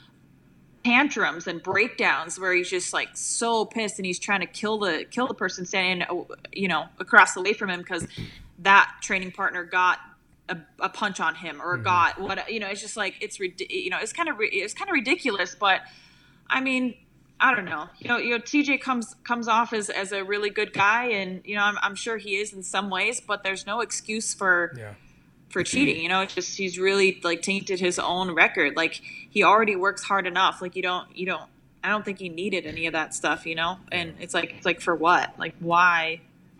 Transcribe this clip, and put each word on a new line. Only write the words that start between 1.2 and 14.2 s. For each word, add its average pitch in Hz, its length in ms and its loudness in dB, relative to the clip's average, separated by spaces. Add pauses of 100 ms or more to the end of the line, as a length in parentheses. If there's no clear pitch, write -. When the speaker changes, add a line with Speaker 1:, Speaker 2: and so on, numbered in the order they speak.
Speaker 1:
and 170 160 -6
breakdowns 185 760 0
where 185 160 0
he's 175 160 0
just, 180 240 -4
like, 139 200 -2
so 233 500 0
pissed 214 340 -6
and 190 80 -6
he's 180 120 -4
trying 202 220 -2
to 175 60 -4
kill 214 320 -4
the, 175 320 0
kill 247 160 -2
the 240 80 -4
person 185 320 -6
standing, 185 420 0
uh, - 260 -6 (180)
you 190 160 -4
know, 160 180 -2 (120)
across 190 360 8
the 185 80 -4
way 196 100 4
from 214 160 -4
him 175 160 -4
'cause 175 220 -4 (540)
that 190 300 8 (120)
training 185 300 -4
partner 180 320 -4
got 180 340 2 (500)
a, 180 80 -6 (240)
a 190 80 0
punch 196 320 -4
on 160 140 0
him 165 260 -10
or 175 140 -2
Speaker 2:
Mm-hmm. 170 100 -4
Speaker 1:
got 180 360 4
what, 196 300 -4
you 226 100 -4
know, 202 80 -6
it's 202 120 -8
just 214 160 -12
like, 196 240 -2
it's 208 180 -8
rid-, 185 300 -6
you 185 220 -6
know, 180 100 -2
it's 214 120 -6
kinda 330 200 0